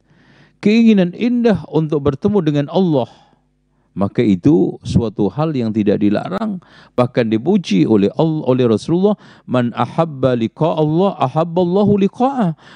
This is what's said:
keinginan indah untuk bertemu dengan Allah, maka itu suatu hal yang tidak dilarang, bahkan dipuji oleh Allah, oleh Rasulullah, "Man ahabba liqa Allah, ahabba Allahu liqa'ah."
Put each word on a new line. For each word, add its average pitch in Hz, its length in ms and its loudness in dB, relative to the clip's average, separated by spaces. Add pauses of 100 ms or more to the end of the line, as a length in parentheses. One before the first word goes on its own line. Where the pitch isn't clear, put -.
(600)
keinginan 208 560 4
indah 233 560 0
untuk 151 320 -2
bertemu 202 400 0
dengan 147 240 0
Allah, 160 400 0 (880)
maka 98 240 -2
itu 123 640 2
suatu 110 480 -2
hal 156 240 -4
yang 113 160 -4
tidak 101 320 0
dilarang, 170 560 -2 (400)
bahkan 123 320 0
dipuji 160 560 0
oleh 101 320 4
Allah, 156 240 -2
oleh 127 240 0
Rasulullah, 175 480 0 (320)
"Man 120 240 -2
ahabba 131 640 -2
liqa 117 320 -2
Allah, 165 480 0
ahabba 165 480 -2
Allahu 196 400 2
liqa'ah." 240 560 -2 (160)